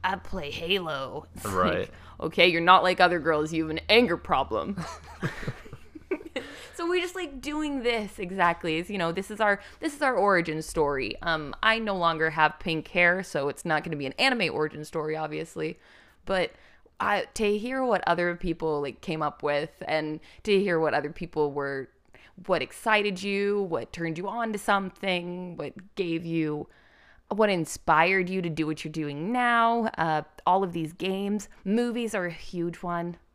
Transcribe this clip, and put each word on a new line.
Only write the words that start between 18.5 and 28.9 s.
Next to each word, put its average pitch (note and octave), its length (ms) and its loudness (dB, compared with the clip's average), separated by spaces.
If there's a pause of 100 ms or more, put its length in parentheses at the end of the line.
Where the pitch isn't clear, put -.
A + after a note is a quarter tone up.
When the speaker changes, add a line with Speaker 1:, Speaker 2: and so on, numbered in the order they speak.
Speaker 1:
like, C#3 180 -8
came D#3+ 220 -4
up D3 200 -4
with D3 460 -2
and D#3 320 -2 (240)
to G#3 160 4
hear F3+ 180 2
what D#3 160 2
other D3 160 0
people D#3 400 -2
were, C#3 380 -6 (580)
what E3+ 160 2
excited G#3 600 0
you, G3+ 380 0
what E3 300 -4
turned E3 240 -4
you F#3 120 -6
on A3+ 240 -4
to G#3 80 -4
something, F3+ 960 -2
what D3 160 -8 (240)
gave E3+ 280 -2
you, D#3 440 -2 (600)
what G#3+ 220 4
inspired F3 800 4
you F#3+ 100 -2
to E3+ 80 -2
do D3+ 200 -2
what D#3 160 -6
you're D#3 80 -8